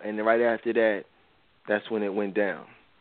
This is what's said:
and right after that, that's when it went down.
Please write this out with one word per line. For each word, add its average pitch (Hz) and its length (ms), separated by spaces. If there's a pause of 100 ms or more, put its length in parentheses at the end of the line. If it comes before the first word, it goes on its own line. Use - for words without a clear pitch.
and 107 220
right 117 140
after 117 320
that, 110 320 (640)
that's 107 220
when 110 120
it 101 100
went 101 220
down. 95 320 (340)